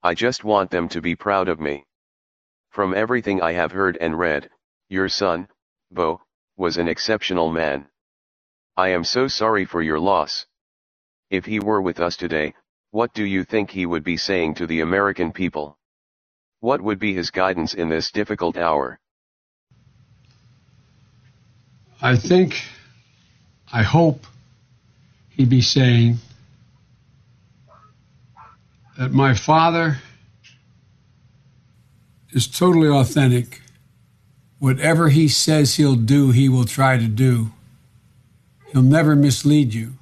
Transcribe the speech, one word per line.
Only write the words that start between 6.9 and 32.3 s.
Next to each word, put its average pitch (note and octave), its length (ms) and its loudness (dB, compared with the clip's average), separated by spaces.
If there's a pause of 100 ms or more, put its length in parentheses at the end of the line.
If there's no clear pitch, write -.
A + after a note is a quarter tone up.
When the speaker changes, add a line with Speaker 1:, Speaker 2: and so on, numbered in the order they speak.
Speaker 1:
man. D2 340 -4 (920)
I F#2 140 0
am F2 140 -2
so B2+ 240 -2
sorry A2 380 -2
for E2+ 160 -6
your D#2 180 -2
loss. E2+ 480 -4 (800)
If F#2 160 -4
he G#2+ 140 -6
were G2+ 220 -2
with F2+ 180 -6
us F2 160 -4
today, D#2+ 380 -6 (380)
what A#2 220 -4
do G#2+ 100 -6
you F#2+ 200 -4
think G#2 260 -4
he F#2+ 160 -6
would E2+ 180 -4
be E2+ 140 -4
saying E2 380 -4
to F2 100 -8
the E2 140 -4
American F2+ 520 -2
people? D2+ 460 -8 (840)
What A#2+ 200 -2
would G2+ 180 -4
be G2+ 140 -2
his F2 180 -6
guidance F#2 420 -2
in E2+ 160 -4
this D#2+ 220 -4
difficult G2+ 460 -6
hour? D2+ 420 -4 (3000)
Speaker 2:
I B2+ 140 2
think, F3+ 460 2 (1120)
I A#2 100 0
hope D#3 420 2 (1040)
he'd B2+ 200 2
be B2+ 120 4
saying A#2 580 2 (2750)
that C3 140 -4
my C3+ 220 4
father D#3+ 640 2 (2250)